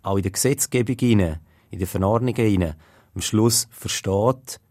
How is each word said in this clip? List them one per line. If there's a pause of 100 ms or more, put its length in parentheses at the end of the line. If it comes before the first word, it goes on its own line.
auch
in
der
Gesetzgebung
hinein, (320)
in
den
Verordnungen
hinein, (380)
am
Schluss
versteht (120)